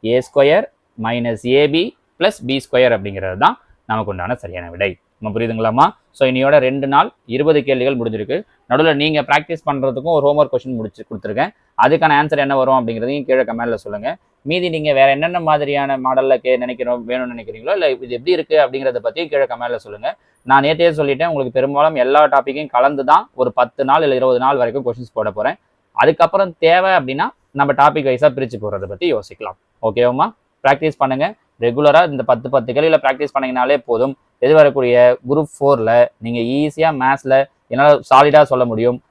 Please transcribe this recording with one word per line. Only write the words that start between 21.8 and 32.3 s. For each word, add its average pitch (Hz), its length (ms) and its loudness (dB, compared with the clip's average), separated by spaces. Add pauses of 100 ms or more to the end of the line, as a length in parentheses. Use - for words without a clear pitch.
எல்லா 139 160 4 (140)
டாபிக்கையும் 139 420 -2
கலந்து 139 340 0
தான் 180 140 4 (160)
ஒரு 123 100 0 (100)
பத்து 123 300 -2
நாள் 156 160 2
இல்ல 131 140 0
இருபது 127 240 0
நாள் 135 180 2
வரைக்கும் 120 240 -4
கொஸ்டின்ஸ் 120 320 -8
போட 107 200 -2
போறேன். 131 200 -4 (440)
அதுக்கப்புறம் 170 500 0 (140)
தேவை 185 340 2
அப்படின்னா 135 260 -6 (340)
நம்ம 143 120 2 (100)
டாபிக் 147 300 2
வைஸா 135 240 2
பிரிச்சு 127 260 -6
போடுறத 98 300 -8
பத்தி 131 140 -6 (100)
யோசிக்கலாம். 101 420 -10 (300)
ஓகேவாம்மா? 123 400 0 (360)
பிராக்டிஸ் 143 380 0
பண்ணுங்க. 135 240 -2 (380)
ரெகுலரா 143 360 4 (120)
இந்த 131 180 -6